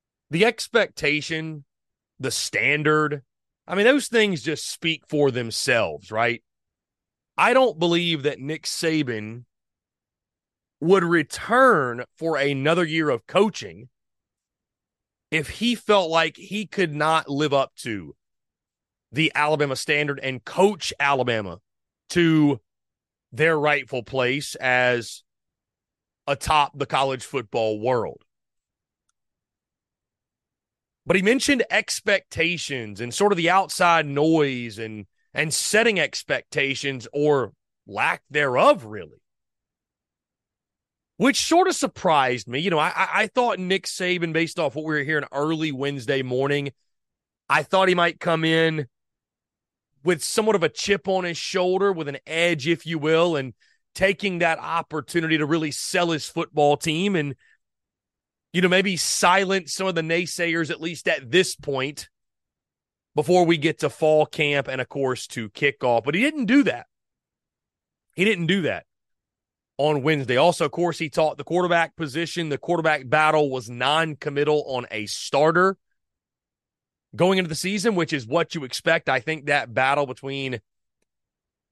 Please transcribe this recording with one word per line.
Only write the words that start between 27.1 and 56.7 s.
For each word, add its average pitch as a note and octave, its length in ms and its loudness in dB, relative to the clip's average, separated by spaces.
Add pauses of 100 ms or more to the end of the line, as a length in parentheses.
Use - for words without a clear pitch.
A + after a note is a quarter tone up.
football A2 560 -2
world. A2 420 -2 (2750)
But E3+ 100 2
he G3 60 2
mentioned A#3+ 500 2
expectations E3 1300 -4
and A#2+ 140 -8
sort G3+ 180 2
of F#3 60 0
the E3+ 120 2
outside F3 560 2
noise C#3 720 0
and, A2 280 -10 (280)
and D3+ 200 -2
setting A3 460 2
expectations C#3 1120 -4
or C#3+ 400 2 (340)
lack B2 420 -2
thereof, D3 560 2
really, G2+ 360 -14 (2000)
which B3+ 280 2
sort F4+ 220 4
of F4 80 0
surprised C#3 720 0
me. A#2+ 120 -4
You F#3 120 -2
know, D#3 80 2
I, E3 100 2
I, F3+ 240 -2
I G#3 140 0
thought A3+ 320 0
Nick F#3 260 -2
Saban, F3 480 -4
based E3 260 -2
off C#3+ 160 -2
what D#3 80 -6
we D#3 120 -4
were C#3+ 80 -2
hearing D3 280 -2
early D#3 400 -2
Wednesday C3+ 500 -4
morning, C#3 500 -2 (760)
I D3 160 2
thought F#3+ 240 2
he F#3 80 4
might E3+ 240 0
come E3 240 0
in D#3+ 440 0 (1160)
with E3+ 200 0
somewhat G#3+ 320 2
of F3 60 0
a D#3+ 80 2
chip - 380 -4
on F#3+ 160 0
his E3+ 120 -6
shoulder, F#3+ 560 0
with D#3+ 160 -6
an C#3 200 -8
edge, D#3+ 400 0
if E3 180 0
you D#3+ 140 -6
will, D#3+ 360 2
and C3 200 -6 (400)
taking F#3+ 420 0
that E3 220 0
opportunity D#3+ 800 -4
to D3+ 80 0
really D#3 240 -2
sell F3 400 -2
his D3+ 180 -4
football D3 480 0